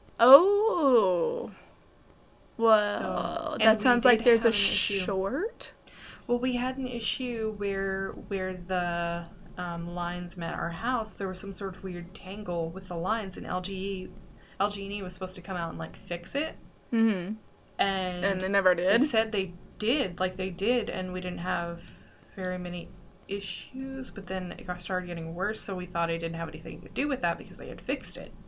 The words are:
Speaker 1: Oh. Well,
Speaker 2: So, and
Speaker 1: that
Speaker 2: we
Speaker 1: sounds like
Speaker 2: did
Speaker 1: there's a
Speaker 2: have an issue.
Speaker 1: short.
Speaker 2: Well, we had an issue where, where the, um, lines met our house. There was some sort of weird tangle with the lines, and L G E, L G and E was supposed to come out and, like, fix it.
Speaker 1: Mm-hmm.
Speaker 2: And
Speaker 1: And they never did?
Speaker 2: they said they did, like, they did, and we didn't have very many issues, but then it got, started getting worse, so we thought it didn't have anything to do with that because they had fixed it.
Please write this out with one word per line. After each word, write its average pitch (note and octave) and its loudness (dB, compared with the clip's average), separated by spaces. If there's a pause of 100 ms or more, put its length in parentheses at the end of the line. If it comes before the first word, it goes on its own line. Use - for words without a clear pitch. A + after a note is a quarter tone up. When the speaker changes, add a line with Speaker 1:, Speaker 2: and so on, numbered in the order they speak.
(200)
Speaker 1:
Oh. C4 8 (1040)
Well, G#3 6
Speaker 2:
So, - -2
and - 0
Speaker 1:
that G#3+ 8
Speaker 2:
we G#3 -2
Speaker 1:
sounds A#3+ 6
like A#3+ 8
Speaker 2:
did A3+ 2
Speaker 1:
there's A#3 8
a A#3+ 8
Speaker 2:
have A3+ 4
an - 0
issue. - 0
Speaker 1:
short. G3 -2 (540)
Speaker 2:
Well, A#3+ 2
we B3 0
had B3+ -2
an C4 -4
issue A#3 -4
where, G3 -2 (160)
where F#3+ -2
the, F3 -2 (320)
um, E3+ -4
lines F3 -4
met E3 -4
our E3 -4
house. A3 -2
There G3 -4
was F#3 -6
some G3 -8
sort F#3+ -6
of - -12
weird F3 -8
tangle F3+ -4
with F3 -10
the F3+ -6
lines, F#3+ -2
and F3+ -8
L F3+ -2
G F#3+ -6
E, F#3+ -4 (520)
L G3+ 2
G G3 -8
and G3 -8
E G#3 -6
was F3+ -6
supposed F3+ -6
to F3 -10
come F#3 -6
out E3+ -4
and, E3 -8
like, D#3+ -8 (100)
fix - -8
it. D#4+ -2 (380)
Speaker 1:
Mm-hmm. G#3+ 2 (460)
Speaker 2:
And F#3 0
Speaker 1:
And F#3+ 2
they F#3 -2
never F#3+ 6
did? F#3+ 4
Speaker 2:
they D4+ 6
said A3 2
they F#3+ -2 (280)
did, G#3+ 0
like, F#3 0
they F#3+ -4
did, G#3 0
and F#3 -4
we F#3 -4
didn't F3+ -6
have E3+ -4 (540)
very F#3 -2
many F3 -6 (380)
issues, C4 -8
but F3+ -10
then F#3 -4
it - -10
got, F3 -6
started F3+ -4
getting E3 -6
worse, G#3 -2
so G3+ -6
we F3+ -4
thought E3+ 0
it E3 0
didn't E3 -4
have E3 -4
anything - -10
to - -12
do C#4+ 0
with C#4 0
that - 2
because - -12
they - -10
had - -10
fixed - -4
it. - -10 (160)